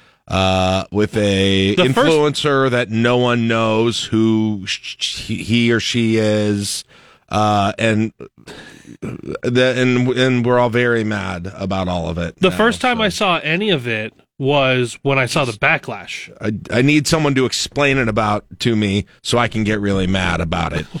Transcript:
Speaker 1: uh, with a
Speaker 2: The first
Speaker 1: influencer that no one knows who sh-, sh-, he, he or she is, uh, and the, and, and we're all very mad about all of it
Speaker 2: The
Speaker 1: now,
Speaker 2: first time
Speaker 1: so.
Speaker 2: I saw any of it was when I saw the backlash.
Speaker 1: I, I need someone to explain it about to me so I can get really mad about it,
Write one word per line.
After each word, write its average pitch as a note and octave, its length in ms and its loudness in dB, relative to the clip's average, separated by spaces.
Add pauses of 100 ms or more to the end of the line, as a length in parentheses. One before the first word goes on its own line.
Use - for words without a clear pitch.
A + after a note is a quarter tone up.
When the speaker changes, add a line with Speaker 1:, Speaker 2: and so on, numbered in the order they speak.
(280)
Speaker 1:
uh, F#2+ 640 0
with G#2 240 0
a G2 580 2
Speaker 2:
The C3+ 180 2
first - 40 -4
Speaker 1:
influencer D3 720 2
that A#2+ 200 -2
no A#2 260 2
one A#2+ 320 2
knows A2+ 560 0
who A2 640 0
sh-, - 340 -10
sh-, - 220 -6
he, G#2 200 -6
he A#2 300 2
or A2+ 80 2
she A2+ 360 0
is, G#2 680 0 (460)
uh, G#2 460 0
and A2 360 0 (880)
the, B2 760 -2
and, B2+ 340 2
and B2+ 360 2
we're B2 140 4
all B2 100 2
very A#2+ 320 2
mad F#2+ 540 -6
about F#2+ 320 -2
all F2 200 -2
of E2+ 100 -4
it E2+ 180 -6
Speaker 2:
The F#3 140 2
Speaker 1:
now, F3+ 60 -4
Speaker 2:
first A3 240 0
time B3 180 0
Speaker 1:
so. A3+ 40 -2
Speaker 2:
I G#3 60 2
saw F3+ 300 0
any F3+ 320 -2
of B2+ 180 0
it A2 260 -6 (220)
was C3 680 0
when C#3 140 2
I B2+ 100 2
saw D3 180 0
the A#2 80 -2
backlash. B2 760 -4 (120)
Speaker 1:
I, G#2+ 360 -4
I B2 60 4
need D3 240 4
someone D3+ 300 2
to C3 80 2
explain C3+ 540 0
it A#2+ 100 0
about G#2+ 360 0 (160)
to A#2 140 2
me G#2 320 0 (160)
so A#2 160 0
I A#2+ 80 2
can A2 160 -2
get G#2+ 160 0
really G2 300 0
mad F#2 320 0
about E2+ 320 -2
it, D#2 140 -6 (140)